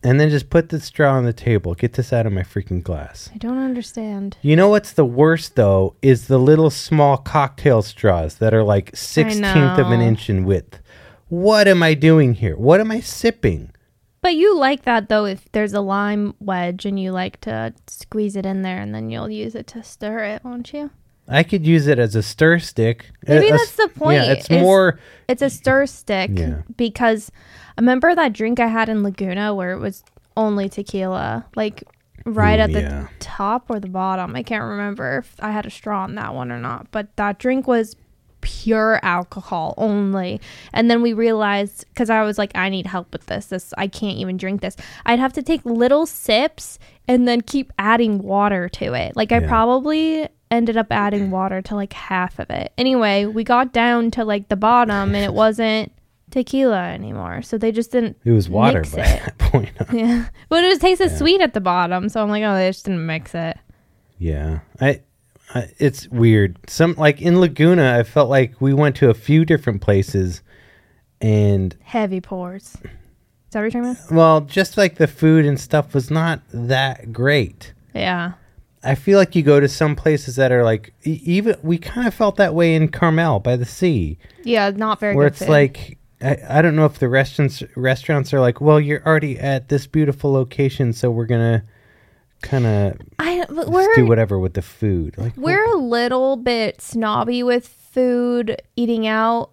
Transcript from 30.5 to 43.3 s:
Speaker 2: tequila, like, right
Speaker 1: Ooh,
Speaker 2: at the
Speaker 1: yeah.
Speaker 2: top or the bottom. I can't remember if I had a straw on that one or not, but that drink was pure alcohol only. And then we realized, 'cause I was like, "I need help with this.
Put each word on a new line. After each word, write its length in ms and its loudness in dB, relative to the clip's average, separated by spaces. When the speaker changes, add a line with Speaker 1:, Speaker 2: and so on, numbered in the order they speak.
Speaker 2:
tequila, 720 -6
like, 280 -6
right 340 2
Speaker 1:
Ooh, 40 4
Speaker 2:
at 100 0
the 80 0
Speaker 1:
yeah. 260 -8
Speaker 2:
top 520 -6
or 80 -4
the 100 -12
bottom. 460 -6
I 80 -8
can't 220 -8
remember 520 -6
if 220 -10
I 100 -8
had 160 -6
a 60 -16
straw 320 -8
on 100 -10
that 220 -10
one 160 -10
or 80 -10
not, 320 -12
but 240 -8
that 240 -4
drink 280 -2
was 280 0
pure 600 0
alcohol 760 -6
only. 600 -2
And 180 2
then 100 2
we 120 0
realized, 720 -2
'cause 160 -2
I 100 2
was 160 -2
like, 180 -4
"I 140 -2
need 160 -6
help 260 -10
with 140 -14
this. 220 -10